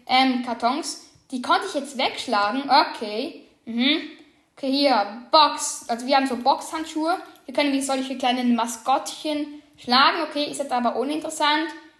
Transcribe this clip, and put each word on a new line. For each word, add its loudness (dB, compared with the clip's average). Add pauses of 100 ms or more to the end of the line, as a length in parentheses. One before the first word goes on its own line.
Ähm, 4
Kartons. -4 (220)
Die -6
konnte 2
ich -8
jetzt -4
wegschlagen. -2
Okay. 0 (220)
Mhm. 0 (440)
Okay, -4
hier, 2
Box. 4
Also -4
wir 4
haben 2
so -2
Boxhandschuhe. 0 (280)
Hier -14
können 2
wir 0
solche -4
kleinen 2
Maskottchen -2 (140)
schlagen. 4
Okay, -2
ist -8
jetzt -4
aber 0
uninteressant. 0 (300)